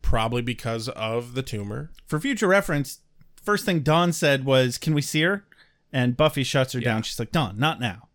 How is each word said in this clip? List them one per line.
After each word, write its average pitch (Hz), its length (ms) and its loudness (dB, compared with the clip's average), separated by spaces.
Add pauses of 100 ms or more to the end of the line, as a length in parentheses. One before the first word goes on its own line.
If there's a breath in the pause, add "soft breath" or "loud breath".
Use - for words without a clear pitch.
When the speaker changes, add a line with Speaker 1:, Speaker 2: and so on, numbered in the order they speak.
Speaker 1:
probably 117 400 2
because 117 480 -6
of 120 460 -6
the 131 80 -2
tumor. 110 480 -8 (160)
Speaker 2:
For 151 120 -2
future 233 280 0
reference, 180 540 0 (380)
first - 260 -2
thing 170 160 2
Dawn 160 320 4
said 139 300 2
was, 131 360 2
"Can 156 160 0
we 147 80 2
see 156 180 0
her?" 196 240 0 (480 soft breath)
And 123 240 2
Buffy 143 260 4
shuts 131 300 0
her 127 60 -2
Speaker 1:
Yeah. 120 60 -4
Speaker 2:
down. 113 180 0
She's - 160 -8
like, 113 120 -6
"Dawn, 110 280 -2
not 151 200 0
now." 113 360 -6